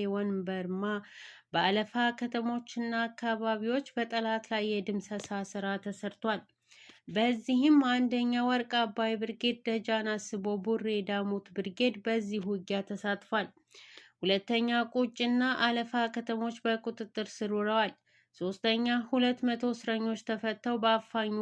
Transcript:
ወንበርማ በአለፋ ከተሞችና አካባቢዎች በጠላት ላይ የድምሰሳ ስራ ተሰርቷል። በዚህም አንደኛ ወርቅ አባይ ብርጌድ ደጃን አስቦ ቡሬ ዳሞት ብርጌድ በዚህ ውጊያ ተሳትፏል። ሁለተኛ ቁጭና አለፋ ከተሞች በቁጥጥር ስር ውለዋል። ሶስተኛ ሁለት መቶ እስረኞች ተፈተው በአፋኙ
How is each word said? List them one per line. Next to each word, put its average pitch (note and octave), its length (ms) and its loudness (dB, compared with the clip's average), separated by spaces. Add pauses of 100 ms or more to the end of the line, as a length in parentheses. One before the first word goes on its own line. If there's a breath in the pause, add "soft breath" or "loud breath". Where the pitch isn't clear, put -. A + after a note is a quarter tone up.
ወንበርማ F#3+ 760 -2 (680 loud breath)
በአለፋ G3 460 2 (200)
ከተሞችና A#3 760 -4 (100)
አካባቢዎች A3+ 880 -2
በጠላት A3+ 560 -2
ላይ A3 200 -2
የድምሰሳ G#3 800 -4
ስራ G3 340 -4
ተሰርቷል። G3+ 640 -4 (680 loud breath)
በዚህም B3 800 4
አንደኛ A#3+ 580 2
ወርቅ B3 340 0
አባይ A3 380 0
ብርጌድ A3+ 480 -2
ደጃን A3 440 0
አስቦ G#3 540 -2
ቡሬ A3 240 0 (180)
ዳሞት G3+ 480 -2
ብርጌድ G3+ 480 0
በዚህ G#3+ 460 -2
ውጊያ G3 360 -2
ተሳትፏል። G3+ 680 -4 (680 loud breath)
ሁለተኛ G3 520 2 (220)
ቁጭና B3 520 2 (180)
አለፋ A#3 340 0 (140)
ከተሞች A#3 520 -4
በቁጥጥር A3+ 680 -4
ስር G#3 240 -6
ውለዋል። G#3 400 2 (440 soft breath)
ሶስተኛ A3+ 500 0 (180)
ሁለት B3 380 2
መቶ A#3+ 260 0
እስረኞች A3+ 540 -2
ተፈተው A3 560 -2
በአፋኙ A3 640 2